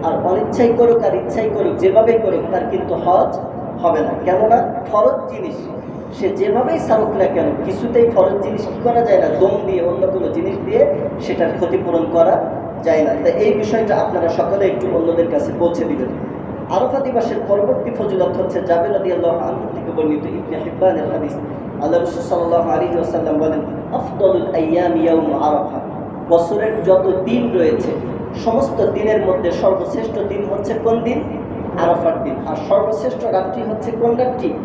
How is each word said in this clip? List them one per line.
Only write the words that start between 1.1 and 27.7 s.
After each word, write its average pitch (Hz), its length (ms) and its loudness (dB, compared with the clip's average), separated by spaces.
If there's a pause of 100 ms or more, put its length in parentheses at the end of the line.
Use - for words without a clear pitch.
ইচ্ছাই - 400 -2
করুক, - 220 0
যেভাবেই 220 420 6
করুক, 175 220 0 (120)
তার 185 80 0 (100)
কিন্তু 180 240 -2
হজ - 440 2 (440)
হবে 165 180 2
না। - 80 0 (160)
কেননা 214 500 4 (180)
ফরজ 226 400 2
জিনিস 359 220 -8 (640)
সে 190 80 0
যেভাবেই 220 500 0
সারুক 214 380 0
না 185 80 2
কেন, 165 200 0 (200)
কিছুতেই 233 460 2
ফরজ 196 320 2
জিনিস - 240 -4
কি - 180 -8
করা 240 160 4
যায় 208 200 4
না? - 80 4 (120)
দম 196 260 2
দিয়ে, 185 160 0
অন্য 175 240 0
কোনো 190 220 0
জিনিস 370 260 -2 (100)
দিয়ে 480 300 4 (260)
সেটার - 360 0
ক্ষতিপূরণ 170 560 0
করা - 320 4 (380)
যায় 156 220 2
না। - 180 2
তাই - 100 -8
এই 214 200 2
বিষয়টা 220 440 0
আপনারা 170 320 0
সকলে 185 380 0
একটু - 200 -2 (100)
অন্যদের 170 340 0
কাছে 147 280 -2
পৌঁছে 170 260 0
দিবেন। 127 240 -2 (640)
আরাফা 240 300 0
দিবসের 233 360 -2 (120)
পরবর্তী 208 420 0
ফজিলত 190 480 -2
হচ্ছে 180 240 -2
জাবের 170 300 2
রাদিয়াল্লাহু 170 460 0
আনহু - 360 -4
থেকে - 220 -8
বর্ণিত 151 300 0
ইবনে - 380 -6
হিব্বানের - 480 0
হাদিস, 147 240 -4 (460)
আল্লাহ 165 180 2
রাসূল 170 220 -4
সাল্লাল্লাহু 170 480 0
আলাইহি 175 240 0
ওয়াসাল্লাম 156 440 0
বলেন, 156 220 0 (320)
"আফদালুল 185 640 0
আইয়ামি 165 460 2
ইয়াউমু 160 380 2
আরাফা", 151 420 0 (480)
বছরের 208 540 2
যত 185 300 4 (120)
দিন 233 340 0
রয়েছে 156 320 2 (540)